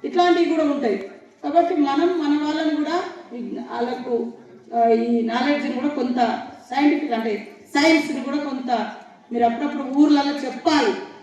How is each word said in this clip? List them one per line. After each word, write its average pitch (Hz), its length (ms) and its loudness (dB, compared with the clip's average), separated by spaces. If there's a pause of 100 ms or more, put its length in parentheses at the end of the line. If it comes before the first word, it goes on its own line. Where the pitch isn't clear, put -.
ఇట్లాంటివి 349 500 4
కూడా 311 200 2
ఉంటాయి. 233 240 0 (460)
కాబట్టి 339 320 2 (120)
మనం 302 220 2 (140)
మన 285 100 2 (100)
వాళ్ళని 311 320 -2
కూడా 302 220 -2 (400)
ఈ, - 20 -10 (320)
వాళ్ళకు, 240 440 -4 (600)
ఆ, 233 40 2 (280)
ఈ 233 140 2 (100)
నాలెడ్జ్ని 285 480 0
కూడా 294 200 -2
కొంత 247 200 0 (500)
సైంటిఫిక్, 285 480 2
అంటే 226 160 -2 (420)
సైన్స్ని 302 520 2
కూడా 285 100 -4 (120)
కొంత 247 220 -6 (600)
మీరు 240 140 2
అప్పుడప్పుడు 254 400 -2 (140)
ఊర్లలో 294 360 6 (100)
చెప్పాలి. 254 480 2 (300)